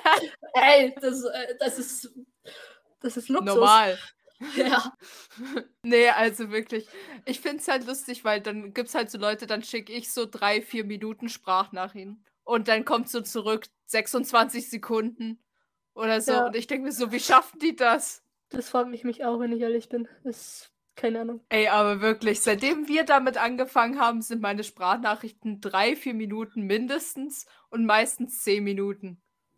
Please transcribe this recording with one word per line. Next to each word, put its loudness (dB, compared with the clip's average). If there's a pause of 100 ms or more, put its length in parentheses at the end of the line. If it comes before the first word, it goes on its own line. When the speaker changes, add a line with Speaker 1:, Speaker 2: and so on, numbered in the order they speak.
Speaker 1:
<laughs> 2
Speaker 2:
ey, 8
das, -2
äh, -6
das -2
ist, -10 (880)
das -6
ist -10
Luxus. 2
Speaker 1:
Normal. 6 (580)
Speaker 2:
Ja. 2
Speaker 1:
<laughs> -14 (120)
Nee, 6
also 2
wirklich. -6 (380)
Ich -6
find's -6
halt 0
lustig, -8
weil 2
dann -10
gibt's -6
halt -2
so -12
Leute, -4
dann -4
schick -10
ich -10
so -4
drei, 0
vier -6
Minuten -8
Sprachnachrichten. -4 (180)
Und -2
dann 2
kommt 0
so -6
zurück, -4 (200)
sechsundzwanzig 0
Sekunden -6 (520)
oder 0
so. 0
Speaker 2:
Ja. 4
Speaker 1:
Und -4
ich -6
denk -4
mir -6
so, -4
„Wie -2
schaffen 4
die 0
das?“ 2 (280)
Speaker 2:
Das -8
frag 0
ich -12
mich -6
auch, -2
wenn -2
ich -4
ehrlich -2
bin. -6 (160)
Das, -12 (260)
keine -4
Ahnung. -8 (100)
Speaker 1:
Ey, 4
aber 4
wirklich, 2
seitdem 0
wir 2
damit 4
angefangen 0
haben, 2
sind -6
meine -2
Sprachnachrichten -2
drei, 2
vier -6
Minuten -6
mindestens -4 (240)
und 0
meistens 2
zehn 0
Minuten. -6 (360)